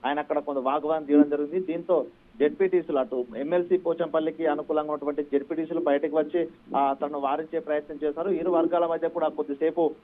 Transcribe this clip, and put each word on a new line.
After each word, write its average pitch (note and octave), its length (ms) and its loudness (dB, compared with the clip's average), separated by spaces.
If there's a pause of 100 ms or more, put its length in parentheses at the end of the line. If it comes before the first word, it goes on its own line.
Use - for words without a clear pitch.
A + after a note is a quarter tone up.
ఆయన D3 140 0
అక్కడ D3 200 0
కొంత C#3+ 180 -4
వాగ్వాదం D3+ 520 0
చేయడం D3 200 8
జరిగింది. D3 360 -2
దీంతో E3 400 0 (340)
జెడ్పీటీసీలు, D#3 600 2
అటు B2 260 -2 (120)
ఎంఎల్సీ F3 400 0
పోచంపల్లికి E3 680 -2
అనుకూలంగా D3+ 460 0
ఉన్నటువంటి D3 320 -2
జెడ్పీటీసీలు D#3+ 560 -2
బయటకు D3 380 2
వచ్చి, E3 320 0 (280)
ఆ, C#3 160 4
తనను D3 260 -4
వారించే D3+ 400 -2
ప్రయత్నం D3+ 440 -4
చేశారు. D#3 260 -2
ఇరు E3+ 220 0
వర్గాల E3+ 340 4
మధ్య E3 220 -2
కూడా D#3+ 200 -2
కొద్దిసేపు D3+ 640 0 (120)